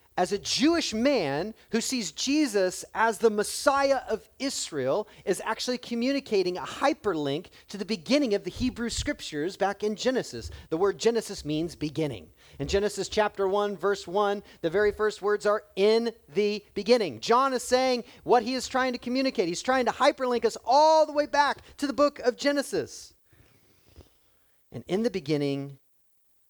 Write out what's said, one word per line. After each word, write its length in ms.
as 160
a 60
Jewish 560
man 600
who 100
sees 320
Jesus 720
as 240
the 100
Messiah 800
of 300
Israel, 720
is 180
actually 320
communicating 800
a 60
hyperlink 880
to 80
the 80
beginning 480
of 120
the 60
Hebrew 380
Scriptures 680
back 240
in 140
Genesis. 540
The 80
word 200
Genesis 460
means 300
beginning. 560
In 80
Genesis 400
chapter 400
one, 280
verse 300
one, 380
the 100
very 220
first 280
words 240
are, 200
"In 400
the 360
beginning." 440
John 340
is 120
saying 400
what 220
he 100
is 140
trying 240
to 60
communicate. 500
He's 140
trying 240
to 40
hyperlink 540
us 200
all 400
the 80
way 140
back 360
to 100
the 40
book 280
of 160
Genesis. 760
"And 160
in 160
the 80
beginning, 680